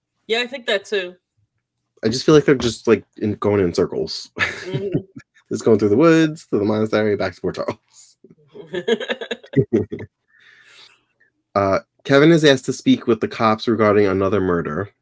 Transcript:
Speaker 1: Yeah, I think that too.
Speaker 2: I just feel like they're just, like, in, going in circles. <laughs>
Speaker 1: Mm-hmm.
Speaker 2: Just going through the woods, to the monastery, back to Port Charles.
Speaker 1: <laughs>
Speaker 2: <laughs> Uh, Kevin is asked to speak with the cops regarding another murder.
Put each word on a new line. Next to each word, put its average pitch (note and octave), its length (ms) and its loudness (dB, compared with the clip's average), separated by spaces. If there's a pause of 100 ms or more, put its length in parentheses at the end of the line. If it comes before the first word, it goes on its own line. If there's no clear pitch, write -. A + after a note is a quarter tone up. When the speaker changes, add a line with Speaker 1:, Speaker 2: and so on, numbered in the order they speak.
(280)
Speaker 1:
Yeah, A3+ 120 -2
I B3 80 -6
think B3+ 200 -14
that G3+ 180 -2
too. F3+ 300 -6 (880)
Speaker 2:
I A2+ 60 0
just A#2 160 -4
feel D#3+ 100 6
like D3 100 4
they're D3 100 4
just, A#2+ 320 -4
like, G#2+ 180 2 (120)
in, G#2 180 -4
going G#2 240 0
in F2 140 0
circles. - 640 -4
<laughs> - 40 -14
Speaker 1:
Mm-hmm. - 600 -6 (520)
Speaker 2:
Just A2 140 -6
going A2 140 4
through G#2+ 100 0
the G2+ 80 2
woods, D#3+ 500 2
to A2+ 120 -2
the G2+ 60 -2
monastery, G#2+ 500 0
back F#2+ 180 -4
to - 80 -20
Port F2 140 -6
Charles. - 600 -12 (540)
Speaker 1:
<laughs> F3+ 120 -8 (880)
Speaker 2:
<laughs> - 380 -4 (1500)
Uh, G2 240 0 (240)
Kevin C#3+ 280 6
is D#3 140 4
asked C3+ 200 4
to C3 80 -4
speak - 340 0
with A2+ 120 2
the - 80 -2
cops A2 400 0
regarding G#2 380 4
another G2 340 0
murder. F2 520 -2 (100)